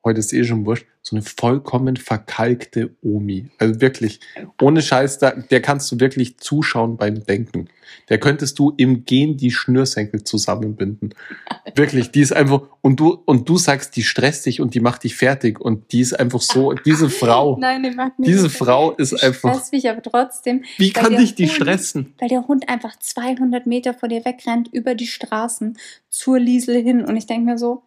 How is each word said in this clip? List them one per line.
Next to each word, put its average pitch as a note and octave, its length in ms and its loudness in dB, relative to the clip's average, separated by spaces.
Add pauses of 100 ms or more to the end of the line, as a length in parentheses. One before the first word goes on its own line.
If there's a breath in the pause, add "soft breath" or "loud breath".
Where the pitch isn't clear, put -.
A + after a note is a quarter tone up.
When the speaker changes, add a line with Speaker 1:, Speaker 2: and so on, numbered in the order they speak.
Speaker 1:
heute A2 140 0
ist G#2+ 140 -6
eh B2 100 2
schon A2+ 240 -2
wurscht, A#2 180 -4 (160)
so - 140 -8
eine G#2+ 80 -4
vollkommen C3 720 -2
verkalkte A#2 920 -4 (120)
Omi. G2+ 540 -4
Also A2+ 240 0
wirklich, B2+ 380 0 (420 loud breath)
ohne D3+ 220 6
Scheiß, C#3 340 0
da, C3+ 140 2
der B2+ 320 0
kannst C#3+ 280 -2
du A#2+ 80 -4
wirklich B2+ 380 0
zuschauen A#2 600 -2
beim G#2 280 -4
Denken. - 440 -4 (400 loud breath)
Der A2 100 2
könntest D3 400 -2
du C#3+ 180 4
im B2+ 280 2
Gehen C#3 320 2
die B2+ 140 0
Schnürsenkel B2 720 -2
zusammenbinden. G#2 920 -4 (280 loud breath)
Speaker 2:
<laughs> - 320 -14
Speaker 1:
Wirklich, C#3+ 360 2
die D3 100 2
ist C3+ 120 2
einfach, C#3 280 4 (200)
und C3 180 4
du, E3+ 260 4
und B2+ 240 2
du F3 80 4
sagst, - 380 0
die - 80 -2
stresst - 420 -2
dich B2+ 160 -2
und B2 140 -2
die B2 40 2
macht A#2+ 240 0
dich A#2 120 -6
fertig B2+ 440 0
und A2+ 320 -4
die B2 100 2
ist B2 120 0
einfach B2 280 0
so, C3+ 320 2
diese D#3 360 2
Frau, B2+ 480 4
Speaker 2:
<laughs> - 20 -8
Nein, C4 240 0
die C4 80 -2
macht B3+ 280 -4
mich C4 100 2
Speaker 1:
diese F#3 140 6
Speaker 2:
nicht D3+ 140 0
Speaker 1:
Frau C3 320 4
Speaker 2:
fertig. - 100 -6 (120)
Speaker 1:
ist - 100 -2
Speaker 2:
Die C#3+ 40 2
Speaker 1:
einfach C3 300 2
Speaker 2:
stresst - 180 -8
mich C4 160 0
aber A3+ 140 -6
trotzdem, B3+ 600 -2 (140)
Speaker 1:
Wie G3 180 2
Speaker 2:
weil A3+ 80 2
Speaker 1:
kann A3+ 100 4
Speaker 2:
der B3 80 6
Speaker 1:
dich A3+ 140 4
die F3 120 2
Speaker 2:
Hund, D#3+ 80 0
Speaker 1:
stressen? D#3+ 640 -2
Speaker 2:
weil B3 100 -4
der B3 180 -2
Hund C#4 220 0
einfach A#3 300 -8
zweihundert B3 680 -4
Meter B3 300 -2
vor B3 120 -8
dir A#3 160 -4
wegrennt, A#3+ 480 -4
über B3 240 -4
die A#3 120 -8
Straßen A3 680 -8 (320 loud breath)
zur C4 300 0
Liesel B3 420 2
hin A#3+ 220 2
und G#3+ 140 -2
ich A3 80 -6
denk A#3 200 -4
mir A#3+ 120 0
so A#3+ 300 -4